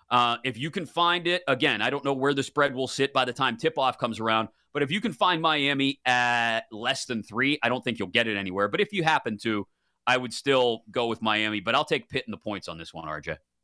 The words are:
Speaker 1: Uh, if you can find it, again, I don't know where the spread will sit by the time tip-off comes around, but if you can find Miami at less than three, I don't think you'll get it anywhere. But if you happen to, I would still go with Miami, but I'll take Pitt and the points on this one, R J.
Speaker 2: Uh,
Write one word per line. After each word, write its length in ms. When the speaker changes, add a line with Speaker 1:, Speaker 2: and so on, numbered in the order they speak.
Speaker 1:
Uh, 340
if 160
you 100
can 160
find 400
it, 220
again, 340
I 80
don't 160
know 80
where 220
the 80
spread 320
will 120
sit 260
by 120
the 80
time 240
tip-off 400
comes 220
around, 300
but 120
if 80
you 100
can 100
find 300
Miami 640
at 640
less 340
than 180
three, 400
I 60
don't 140
think 140
you'll 120
get 180
it 100
anywhere. 300
But 120
if 140
you 100
happen 360
to, 260
I 120
would 140
still 600
go 160
with 160
Miami, 380
but 120
I'll 120
take 240
Pitt 180
and 60
the 40
points 300
on 100
this 160
one, 140
R 140
J. 100
Speaker 2:
Uh, 40